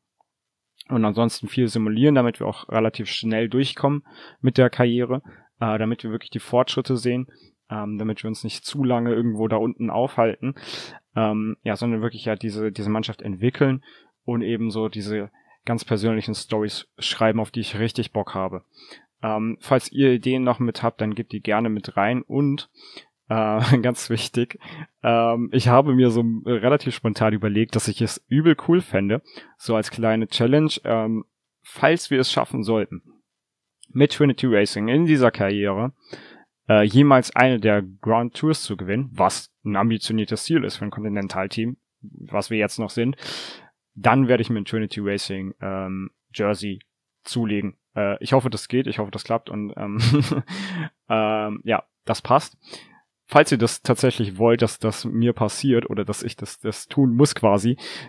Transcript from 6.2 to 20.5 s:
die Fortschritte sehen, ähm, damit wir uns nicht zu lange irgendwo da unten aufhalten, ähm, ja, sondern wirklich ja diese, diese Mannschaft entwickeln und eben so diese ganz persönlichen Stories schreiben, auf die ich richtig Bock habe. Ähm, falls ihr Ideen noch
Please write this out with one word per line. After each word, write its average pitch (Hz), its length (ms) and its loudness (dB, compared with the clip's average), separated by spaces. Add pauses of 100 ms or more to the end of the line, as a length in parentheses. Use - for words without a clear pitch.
die - 100 -8
Fortschritte 127 560 0
sehen, 123 320 -2 (420)
ähm, 104 280 -8
damit 107 240 -6
wir 113 60 -6
uns 110 160 -8
nicht - 200 -10
zu 143 180 -6
lange 120 300 0
irgendwo 110 340 0
da 107 100 0
unten 110 340 -2
aufhalten, 120 640 0 (600)
ähm, 107 480 0
ja, 107 140 -4
sondern 117 260 -2
wirklich 113 220 -6
ja 110 100 -2
diese, 107 380 -6
diese 104 180 -4
Mannschaft 110 320 -4
entwickeln 127 600 0 (460)
und 120 140 -2
eben 113 280 -2
so 110 200 -2
diese 104 400 -6 (340)
ganz 117 220 -4
persönlichen 110 480 -2
Stories - 520 -6 (120)
schreiben, 113 420 0
auf 107 100 -4
die 117 100 -6
ich 107 180 -6
richtig 113 340 -4
Bock 104 220 -6
habe. 95 280 -6 (600)
Ähm, 110 360 -2
falls - 320 0
ihr 139 220 4
Ideen 127 320 0
noch 123 140 0